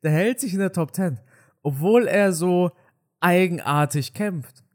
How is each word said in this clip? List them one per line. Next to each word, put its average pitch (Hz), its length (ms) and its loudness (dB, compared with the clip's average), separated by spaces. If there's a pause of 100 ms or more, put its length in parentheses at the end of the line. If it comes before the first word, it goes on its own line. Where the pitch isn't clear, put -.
der 156 100 -2
hält 202 280 0
sich 208 140 -6
in 196 60 -2
der 190 120 -2
Top 170 220 -4
Ten, 170 260 -4 (420)
obwohl 180 460 2
er 202 240 2
so 180 400 0 (480)
eigenartig 170 960 0
kämpft. 185 500 -8 (120)